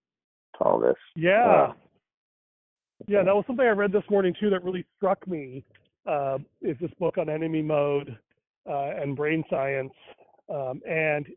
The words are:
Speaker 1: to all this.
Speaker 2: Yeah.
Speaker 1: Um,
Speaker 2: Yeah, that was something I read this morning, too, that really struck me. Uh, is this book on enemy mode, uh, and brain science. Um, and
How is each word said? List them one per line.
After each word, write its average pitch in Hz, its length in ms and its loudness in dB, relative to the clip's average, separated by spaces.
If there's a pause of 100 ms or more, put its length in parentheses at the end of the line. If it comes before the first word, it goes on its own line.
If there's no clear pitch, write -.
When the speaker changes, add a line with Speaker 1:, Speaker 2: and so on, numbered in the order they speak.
(560)
Speaker 1:
to - 80 -2
all - 160 4
this. 60 180 2 (180)
Speaker 2:
Yeah. 185 500 6
Speaker 1:
Um, - 120 -6 (1300)
Speaker 2:
Yeah, 202 160 4
that 190 120 4
was 202 120 0
something 254 180 0
I 233 60 6
read 202 200 2
this 202 180 0
morning, 190 300 2
too, 208 100 0
that 185 140 0
really 180 220 -6 (100)
struck - 320 -2
me. 135 380 -10 (400)
Uh, 139 340 -2 (220)
is 165 180 -4
this 170 160 -8
book - 220 -4
on 160 120 -2
enemy 156 320 -2
mode, 143 560 -2 (500)
uh, 143 280 -6
and 143 200 -6
brain 151 340 -2
science. 135 440 -2 (560)
Um, 139 380 -6
and 156 500 -2